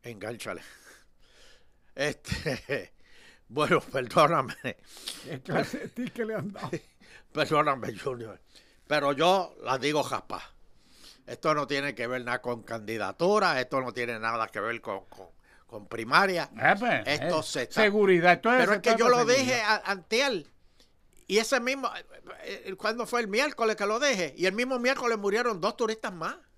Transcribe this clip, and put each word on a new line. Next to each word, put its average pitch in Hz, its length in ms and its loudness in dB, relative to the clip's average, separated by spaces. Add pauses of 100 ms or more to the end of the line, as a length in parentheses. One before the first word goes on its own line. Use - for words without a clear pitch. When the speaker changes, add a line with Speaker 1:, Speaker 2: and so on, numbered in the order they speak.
Speaker 1:
engánchale. 107 600 -10 (1300)
Este, 135 960 -6 (280)
<laughs> - 280 -20
bueno, 147 320 2
perdóname. 139 720 2 (720)
Speaker 2:
¿Qué 147 180 -10
clase - 360 -2
de - 100 -10
ticket - 380 -8
le 220 80 -8
han 196 180 -6
dado? - 180 -10 (300)
Speaker 1:
<laughs> - 320 -20
Perdóname, 143 680 0
Junior. 117 420 -8 (460)
Pero 143 260 0
yo 170 500 2
la 127 160 -2
digo 147 240 0
jaspa. - 500 -8 (760)
Esto 151 280 -2
no 143 120 -2
tiene 139 280 -4
que 117 120 -6
ver 123 180 -6
nada 120 160 -2
con 120 220 -6
candidatura, 117 960 0
esto 135 200 -2
no 123 120 -6
tiene 120 280 -4
nada 113 260 -2
que 107 140 -6
ver 113 200 -4
con, 98 260 -8
con, 92 200 -20 (400)
con 104 220 -16
primaria. 156 680 2
Speaker 2:
Eh, 143 220 4
pues, 196 260 0
Speaker 1:
Esto 151 360 0
Speaker 2:
eh, - 20 -8
Speaker 1:
se 143 220 -4
está - 180 0
Speaker 2:
seguridad, 185 520 6
esto 220 180 2
es, 254 80 6
Speaker 1:
Pero 185 120 4
es 220 40 4
Speaker 2:
se 180 60 -6
Speaker 1:
que 240 80 4
yo 226 160 4
Speaker 2:
trata 247 40 6
Speaker 1:
lo 247 140 6
Speaker 2:
de 240 100 4
Speaker 1:
dije 269 160 4
Speaker 2:
seguridad. 214 340 2
Speaker 1:
a-, 190 60 -4
antier. 214 560 0 (800)
Y 190 120 2
ese 226 200 2
mismo, 247 320 -4 (540)
eh, 190 220 -12
eh, 190 100 -8
¿cuándo 226 320 -2
fue? 240 140 0
El 214 60 -4
miércoles 226 460 0
que 208 120 -2
lo 214 120 0
dije. 202 400 0
Y 170 80 0
el 190 60 2
mismo 247 260 -2
miércoles 247 400 0
murieron 208 420 -2
dos 196 160 -2
turistas 220 380 -4
más. 180 220 -6 (220)